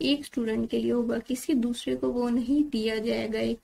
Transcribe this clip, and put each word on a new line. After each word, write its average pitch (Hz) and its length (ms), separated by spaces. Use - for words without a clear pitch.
एक 285 240
student 226 440
के 233 100
लिए 233 120
होगा, 233 280
किसी 254 340
दूसरे 240 420
को 254 140
वो 240 200
नहीं 254 340
दिया 220 340
जाएगा 220 420
एक 226 240